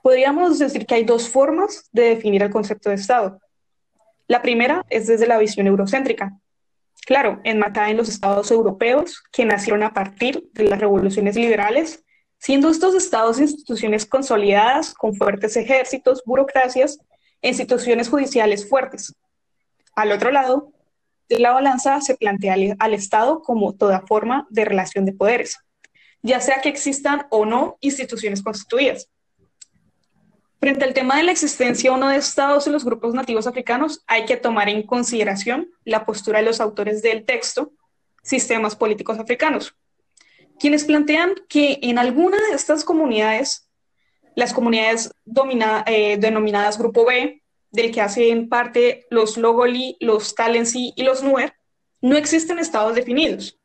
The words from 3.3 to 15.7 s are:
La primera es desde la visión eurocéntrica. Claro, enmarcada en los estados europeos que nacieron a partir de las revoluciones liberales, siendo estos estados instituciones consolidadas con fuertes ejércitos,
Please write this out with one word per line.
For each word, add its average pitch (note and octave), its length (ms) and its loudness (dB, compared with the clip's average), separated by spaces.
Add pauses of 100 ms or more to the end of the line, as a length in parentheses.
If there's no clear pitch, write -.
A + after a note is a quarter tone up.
La A#3+ 140 2
primera B3 480 0
es A3 180 -2
desde A3+ 200 4
la A#3 100 4
visión G#3+ 300 2
eurocéntrica. G3 680 0 (720)
Claro, B3+ 400 2
enmarcada G#3 460 0
en A3 80 0
los A#3 100 -2
estados G3+ 420 -2
europeos A#3 720 0 (100)
que B3 120 0
nacieron G#3 380 0
a A3 100 -2
partir G#3+ 600 -6
de G#3+ 100 -2
las G3+ 160 2
revoluciones G3+ 560 0
liberales, A#3 680 0 (340)
siendo C#4 320 2
estos F#4 260 2
estados A3+ 440 0
instituciones A3+ 640 -2
consolidadas A#3 920 2
con G#3+ 200 -4
fuertes G3+ 420 -2
ejércitos, B3+ 680 0